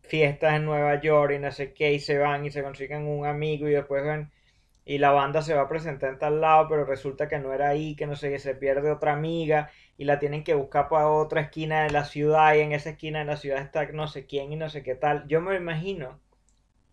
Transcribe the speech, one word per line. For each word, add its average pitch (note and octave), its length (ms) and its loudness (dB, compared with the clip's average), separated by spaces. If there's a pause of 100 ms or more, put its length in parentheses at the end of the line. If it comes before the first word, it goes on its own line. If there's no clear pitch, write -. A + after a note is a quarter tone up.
fiestas D3+ 520 2
en D3+ 120 0
Nueva D3 340 2
York D3 340 4
y C#3+ 60 -4
no C#3+ 100 -4
sé C3+ 240 -8
qué, D3 200 2
y D3 40 0
se D3 180 -2
van C#3+ 280 0
y D3 60 -6
se C#3+ 120 -6
consiguen C#3 460 -8
un D3 180 -4
amigo D3 400 -2
y D3 60 2
después C#3 320 0
ven, D3+ 260 -4 (540)
y C#3+ 140 -4
la C#3 120 6
banda C#3+ 320 4
se D#3 100 -2
va C#3+ 100 4
a C3+ 60 0
presentar D#3 420 -4
en C3+ 100 -10
tal D3+ 200 0
lado, D#3+ 280 6
pero D3+ 160 0
resulta C#3 420 -4
que D3+ 140 -4
no C3+ 120 -6
era C#3 160 0
ahí, D3+ 280 -2
que D3 100 -6
no D3 80 -6
sé C#3 160 -6
qué, C#3 80 -4
se C#3 160 -6
pierde C#3 380 0
otra D3 220 0
amiga D#3 540 0 (280)
y C#3+ 80 -12
la C#3+ 160 2
tienen D3 240 -4
que E3 100 2
buscar C#3+ 340 0
para D#3 200 4
otra D#3 320 2
esquina D#3 420 -2
de D3+ 80 0
la D3 140 0
ciudad D#3 500 4
y D3+ 60 6
en D3+ 100 0
esa D3 200 -4
esquina D#3 280 -8
de D3+ 60 -6
la D3 120 -4
ciudad C#3 240 -4
está D3 260 -4
no D3+ 200 -8
sé D3 200 -12
quién C#3+ 260 -6
y D#3 40 -8
no D#3+ 120 -6
sé D3 160 -10
qué B2+ 100 -4
tal. D3 320 0
Yo D3+ 140 2
me F#3+ 160 -2
imagino, E3+ 640 -6 (720)